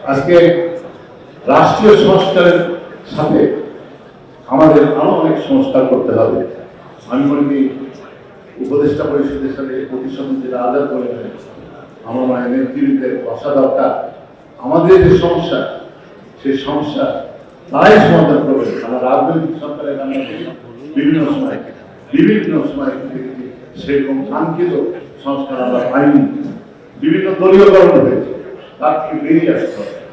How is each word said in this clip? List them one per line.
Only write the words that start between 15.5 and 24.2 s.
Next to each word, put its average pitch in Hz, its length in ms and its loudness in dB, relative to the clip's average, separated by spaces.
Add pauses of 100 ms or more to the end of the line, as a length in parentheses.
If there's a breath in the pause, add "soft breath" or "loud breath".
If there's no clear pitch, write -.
সেই 135 160 -2 (100)
সমস্যা 147 380 -4 (680)
তারাই 208 360 6
সমাধান 151 400 4
করবে। - 200 0 (200)
আমরা 127 220 -4
রাজনৈতিক 160 540 0
সরকারের 143 360 -8
কারণে 135 200 -6 (760)
বিভিন্ন 151 260 2 (140)
সময়, 131 240 -4 (540)
বিভিন্ন - 420 2 (160)
সময় - 220 -6 (180)
দেখেছি - 340 -12 (360)
সেরকম 139 380 -2 (120)